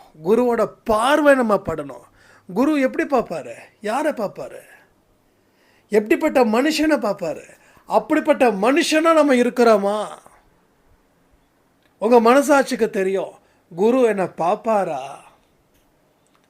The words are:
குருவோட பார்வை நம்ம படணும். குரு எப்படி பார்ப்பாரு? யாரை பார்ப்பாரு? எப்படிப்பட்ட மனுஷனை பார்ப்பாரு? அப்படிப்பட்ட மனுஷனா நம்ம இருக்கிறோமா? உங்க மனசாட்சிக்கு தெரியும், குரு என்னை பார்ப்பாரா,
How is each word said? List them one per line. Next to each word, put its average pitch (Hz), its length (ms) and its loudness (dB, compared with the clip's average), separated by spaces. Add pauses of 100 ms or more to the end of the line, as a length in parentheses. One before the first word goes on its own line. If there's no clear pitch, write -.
(240)
குருவோட 226 460 0 (140)
பார்வை 277 500 2
நம்ம 226 200 0
படணும். 156 520 -8 (480)
குரு 285 260 0
எப்படி 294 360 -2
பார்ப்பாரு? 143 380 -6 (260)
யாரை 262 320 -4
பார்ப்பாரு? 139 480 -10 (1300)
எப்படிப்பட்ட 254 540 0
மனுஷனை 294 560 0
பார்ப்பாரு? 190 440 -6 (420)
அப்படிப்பட்ட 277 640 0
மனுஷனா 302 640 0
நம்ம 285 220 4
இருக்கிறோமா? 214 720 2 (1900)
உங்க 233 220 4
மனசாட்சிக்கு 262 680 2
தெரியும், 190 420 -4 (420)
குரு 233 280 2
என்னை 202 220 0
பார்ப்பாரா, 185 760 -4 (1500)